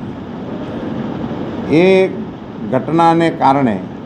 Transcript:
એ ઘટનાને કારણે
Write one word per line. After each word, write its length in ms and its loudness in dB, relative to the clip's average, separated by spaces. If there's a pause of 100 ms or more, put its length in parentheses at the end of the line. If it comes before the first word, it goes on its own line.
(1700)
એ 340 6 (640)
ઘટનાને 580 4
કારણે 480 2 (280)